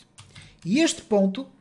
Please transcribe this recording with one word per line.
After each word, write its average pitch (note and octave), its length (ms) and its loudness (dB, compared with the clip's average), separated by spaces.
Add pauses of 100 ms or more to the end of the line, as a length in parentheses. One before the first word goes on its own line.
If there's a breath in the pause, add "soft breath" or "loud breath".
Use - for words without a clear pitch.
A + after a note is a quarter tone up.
(640 loud breath)
E G#3+ 160 0
este D#4+ 220 0
ponto, G3 440 0 (140)